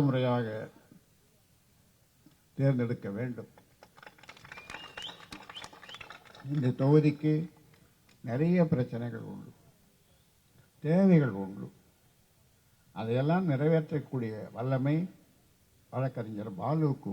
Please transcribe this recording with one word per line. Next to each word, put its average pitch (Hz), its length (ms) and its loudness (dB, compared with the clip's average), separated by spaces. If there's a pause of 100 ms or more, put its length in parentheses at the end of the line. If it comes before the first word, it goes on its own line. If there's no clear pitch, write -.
முறையாக 123 420 2 (2000)
தேர்ந்தெடுக்க 123 520 0
வேண்டும். 110 420 -10 (3000)
இந்த 127 280 2
தொகுதிக்கு 151 520 6 (960)
நிறைய 165 440 4
பிரச்சனைகள் 117 500 -4 (100)
உண்டு, 98 180 -16 (1300)
தேவைகள் 160 500 6 (100)
உண்டு. 98 240 -10 (1300)
அதையெல்லாம் 139 560 0
நிறைவேற்றக்கூடிய 143 840 0 (240)
வல்லமை 131 400 0 (960)
வழக்கறிஞர் 110 680 -6
பாலுவுக்கு 139 540 0